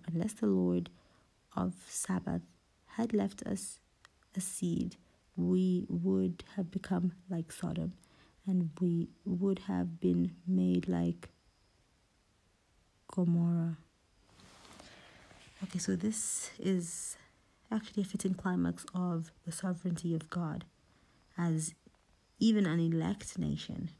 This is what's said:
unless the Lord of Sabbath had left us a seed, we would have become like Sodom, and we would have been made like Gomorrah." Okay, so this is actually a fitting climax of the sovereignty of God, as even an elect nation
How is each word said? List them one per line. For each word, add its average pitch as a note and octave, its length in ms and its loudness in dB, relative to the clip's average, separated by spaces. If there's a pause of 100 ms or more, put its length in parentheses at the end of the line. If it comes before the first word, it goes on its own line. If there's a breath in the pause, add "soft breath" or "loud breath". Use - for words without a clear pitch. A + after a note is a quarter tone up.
unless E3+ 280 -2
the - 120 -2
Lord F3+ 460 2 (640 soft breath)
of F#3 180 0 (160)
Sabbath F3 540 -4 (540)
had A3+ 160 0
left G3 340 0
us - 320 -6 (560)
a F#3 60 -2
seed, - 560 -2 (380 soft breath)
we F3+ 540 2
would F3+ 540 0 (120)
have F3 140 -2
become F3+ 440 0 (180)
like E3 200 -4
Sodom, E3 420 -4 (520 loud breath)
and F3+ 240 2 (100)
we E3+ 300 2 (160)
would F#3+ 340 0
have F3+ 400 -2
been F3 360 2 (100)
made F3+ 420 4
like F3 440 0 (1800)
Gomorrah." E3+ 720 2 (1900 loud breath)
Okay, F#3 160 -6
so F#3+ 160 0
this - 640 -2
is F3 580 -2 (540 loud breath)
actually G#3+ 320 -2
a - 20 0
fitting F#3+ 300 -2
climax F3 580 0
of F3 380 -2 (140)
the E3+ 60 -6
sovereignty F3 640 -2
of D#3 160 -4
God, E3 340 -4 (760 soft breath)
as D#3+ 360 0 (640)
even G#3+ 280 6
an E3 140 2
elect E3 580 0
nation D3+ 520 -4 (100)